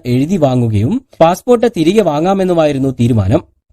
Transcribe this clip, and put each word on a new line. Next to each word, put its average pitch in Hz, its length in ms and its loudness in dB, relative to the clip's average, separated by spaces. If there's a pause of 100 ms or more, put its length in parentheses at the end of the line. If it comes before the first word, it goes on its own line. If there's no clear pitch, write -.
എഴുതി 135 300 -2
വാങ്ങുകയും 127 720 0 (140)
പാസ്പോർട്ട് 220 460 2 (100)
തിരികെ 180 260 2
വാങ്ങാമെന്നുമായിരുന്നു 160 880 0 (100)
തീരുമാനം. 117 440 0 (280)